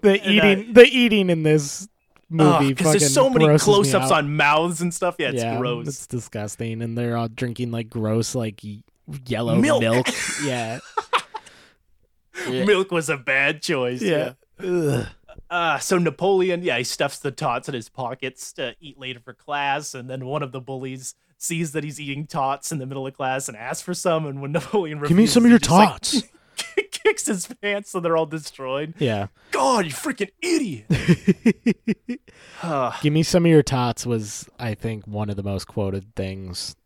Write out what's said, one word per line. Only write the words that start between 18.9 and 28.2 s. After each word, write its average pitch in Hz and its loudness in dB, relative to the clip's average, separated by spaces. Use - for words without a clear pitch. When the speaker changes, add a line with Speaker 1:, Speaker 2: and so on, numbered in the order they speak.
Speaker 2:
later 127 -12
for 117 -20
class, 143 -6
and 127 -12
then 131 -10
one 143 -6
of 131 -10
the 131 -10
bullies 131 -12
sees 165 -6
that 151 -6
he's 151 -12
eating 143 -8
tots 139 -4
in 160 -6
the 131 -8
middle 135 -10
of 135 -12
class 131 -4
and 120 -12
asks 123 -10
for 185 -8
some, 160 -2
and 139 -10
when 139 -8
<laughs> - -
Napoleon 165 -2
Speaker 1:
"Give 147 -2
me 185 8
Speaker 2:
refuses, - 2
Speaker 1:
some 240 6
of - 8
Speaker 2:
he - 10
Speaker 1:
your 240 10
Speaker 2:
just, - 4
like, 190 8
Speaker 1:
tots." - -2
Speaker 2:
<laughs> - -8
kicks 427 2
his 190 -4
pants 202 -6
so 185 -4
they're 165 0
all 160 0